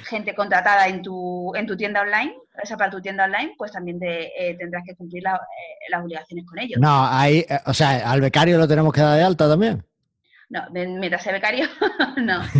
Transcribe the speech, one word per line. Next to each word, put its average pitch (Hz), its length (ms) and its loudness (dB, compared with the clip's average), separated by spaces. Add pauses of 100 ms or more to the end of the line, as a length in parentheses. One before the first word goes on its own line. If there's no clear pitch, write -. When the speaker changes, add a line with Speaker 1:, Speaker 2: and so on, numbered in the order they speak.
Speaker 1:
gente 214 260 -6
contratada 196 540 2
en 185 160 -4
tu, 180 540 -8
en 214 100 -4
tu 202 100 -6
tienda 208 260 -2
online, 220 340 -2 (260)
o - 20 -6
sea, 214 120 -12
para 196 120 0
tu 190 120 -8
tienda 196 240 -2
online, 208 340 -2
pues 208 140 -10
también 175 260 -8
te, 170 280 -4 (240)
eh, 175 60 -10
tendrás 175 300 -10
que 175 80 -16
cumplir 180 300 -14
la, 190 100 0
eh, 165 560 -12
las 175 140 -2
obligaciones 170 420 -10
con 175 140 -12
ellos. 233 200 -4
Speaker 2:
No, 139 300 6
ahí, 143 380 4
eh, 139 180 -2
o 135 80 0
sea, 127 340 2
¿al 135 120 2
becario 156 360 4
lo 160 120 6
tenemos 156 240 4
que 143 80 4
dar 151 160 6
de 165 80 6
alta 156 240 4
también? 180 360 2 (640)
Speaker 1:
No, 185 200 -8
de-, 180 160 -6
mientras 185 380 -4
sea 190 80 -4
becario, 220 340 -2 (140)
<laughs> 320 360 -2
no. 190 260 0 (180)